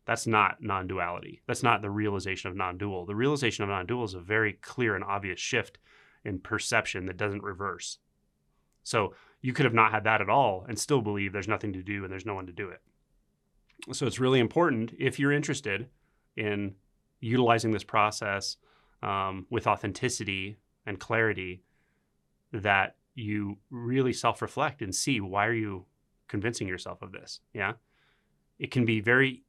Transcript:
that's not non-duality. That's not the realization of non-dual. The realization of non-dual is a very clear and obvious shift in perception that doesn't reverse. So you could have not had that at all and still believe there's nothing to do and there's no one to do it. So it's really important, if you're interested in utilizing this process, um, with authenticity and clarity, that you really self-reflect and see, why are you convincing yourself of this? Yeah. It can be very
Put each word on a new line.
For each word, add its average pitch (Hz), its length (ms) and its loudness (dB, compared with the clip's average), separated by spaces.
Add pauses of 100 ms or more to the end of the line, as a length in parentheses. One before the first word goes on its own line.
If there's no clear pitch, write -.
that's 117 200 -2
not 107 360 4
non-duality. 92 840 -4
That's 120 180 -2
not 113 180 4
the 104 80 -4
realization 101 600 -2
of 90 60 -8
non-dual. 92 500 -4
The 101 100 -8
realization 127 480 0
of 98 60 -2
non-dual 101 360 -2
is 95 80 -8
a 90 80 -12
very 107 320 2
clear 113 420 -2
and 92 80 -4
obvious 98 360 -4
shift - 380 -4 (460)
in 98 160 -4
perception 101 680 -2
that 92 100 -8
doesn't 101 260 -2
reverse. 95 540 -8 (840)
So 104 300 0 (280)
you 127 120 -2
could 139 120 4
have 113 80 4
not 113 180 8
had 107 140 0
that 110 160 4
at 98 80 -2
all 110 380 4
and 113 100 -6
still 135 240 2
believe 101 320 -4
there's 98 140 -4
nothing 107 260 -2
to 92 100 -8
do 101 200 -6
and 95 80 -8
there's 95 140 -10
no 104 100 -4
one 95 120 -8
to 90 60 -16
do 95 160 -8
it. - 120 -16 (1080)
So 127 140 -4
it's 113 140 -2
really 131 200 6
important, 120 600 2
if 135 200 0
you're 143 120 4
interested 135 560 -2 (500)
in 101 380 -2 (440)
utilizing 117 520 4
this 101 120 0
process, 104 760 0 (440)
um, 98 480 -2
with 113 160 -2
authenticity 101 920 -2 (260)
and 101 140 -6
clarity, 95 640 0 (920)
that 98 420 4 (200)
you 104 420 -2 (140)
really 123 420 2
self-reflect 127 680 -2
and 98 120 -4
see, 131 260 0
why 98 280 0
are 117 60 0
you 104 320 -4 (420)
convincing 107 400 -4
yourself 90 340 -8
of 95 100 -14
this? - 280 -14 (140)
Yeah. 101 200 -2 (880)
It 139 100 -8
can 120 160 2
be 110 140 2
very 127 500 4